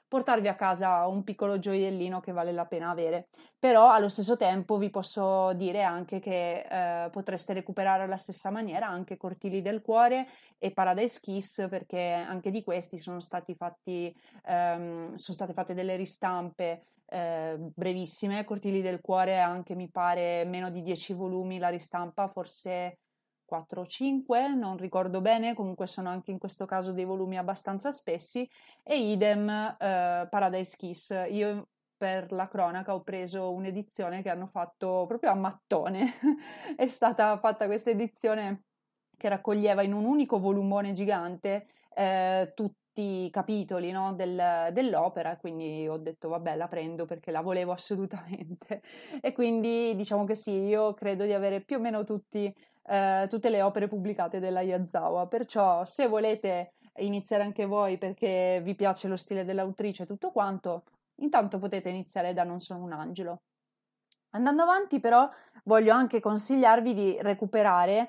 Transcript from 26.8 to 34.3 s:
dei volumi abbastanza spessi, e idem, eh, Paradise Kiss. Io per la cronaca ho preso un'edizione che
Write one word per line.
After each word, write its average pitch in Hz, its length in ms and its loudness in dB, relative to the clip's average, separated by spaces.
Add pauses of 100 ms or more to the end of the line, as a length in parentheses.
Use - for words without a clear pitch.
dei 185 120 -4
volumi 185 320 -4
abbastanza 196 540 -4
spessi, 240 580 -6 (360)
e 247 260 0
idem, 208 380 2
eh, 190 840 -2
Paradise 185 480 0
Kiss. 185 520 -6
Io 208 360 -2 (300)
per 190 340 -4
la 190 180 -4
cronaca 185 460 -2
ho 185 80 -6
preso 185 500 -6
un'edizione 190 720 -6
che 190 80 -4